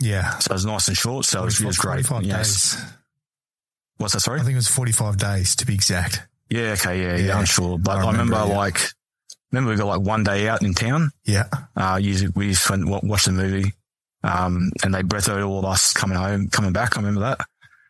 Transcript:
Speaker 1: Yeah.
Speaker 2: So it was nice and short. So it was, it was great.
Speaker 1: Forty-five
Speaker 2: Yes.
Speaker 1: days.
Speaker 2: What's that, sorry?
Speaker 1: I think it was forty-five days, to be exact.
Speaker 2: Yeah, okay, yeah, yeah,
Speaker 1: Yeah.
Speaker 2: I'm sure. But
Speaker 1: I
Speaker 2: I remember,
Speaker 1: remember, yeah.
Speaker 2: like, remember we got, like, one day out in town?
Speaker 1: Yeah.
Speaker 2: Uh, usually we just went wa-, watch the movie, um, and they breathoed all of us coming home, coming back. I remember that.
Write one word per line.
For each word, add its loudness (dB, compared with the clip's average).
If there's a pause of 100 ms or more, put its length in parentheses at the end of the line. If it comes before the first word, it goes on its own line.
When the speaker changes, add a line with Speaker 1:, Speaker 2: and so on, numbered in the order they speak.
Speaker 1:
Yeah. -2
Speaker 2:
So -2
it -2
was -2
nice -2
and 0
short. -2
So 0
it -2
was, 0
it 0
was -2
great. 0
Speaker 1:
Forty-five -2
Speaker 2:
Yes. 0
Speaker 1:
days. -8 (1120)
Speaker 2:
What's -2
that, 0
sorry? -2
Speaker 1:
I 0
think 2
it 2
was 2
forty-five 0
days, 0
to -2
be 0
exact. 0 (220)
Speaker 2:
Yeah, -2
okay, 0
yeah, 0
yeah, 2
Speaker 1:
Yeah. 2
Speaker 2:
I'm 2
sure. 2
But 0
Speaker 1:
I 0 (120)
Speaker 2:
I 2
remember, 2
Speaker 1:
remember, 2
yeah. 2
Speaker 2:
like, 0 (720)
remember 0
we 0
got, 2
like, 0
one 0
day 2
out -2
in 2
town? 0 (140)
Speaker 1:
Yeah. 2 (320)
Speaker 2:
Uh, 0
usually 0
we 0
just 4
went 0
wa-, -2
watch 2
the 2
movie, 0 (500)
um, 0 (120)
and 0
they -2
breathoed 0
all -2
of -2
us 2
coming 0
home, 0
coming 2
back. 0
I -2
remember 0
that. -2 (500)